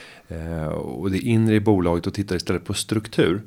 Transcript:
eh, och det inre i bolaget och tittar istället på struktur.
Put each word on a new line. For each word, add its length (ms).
eh, 380
och 440
det 80
inre 360
i 60
bolaget 460
och 80
tittar 220
istället 280
på 100
struktur. 720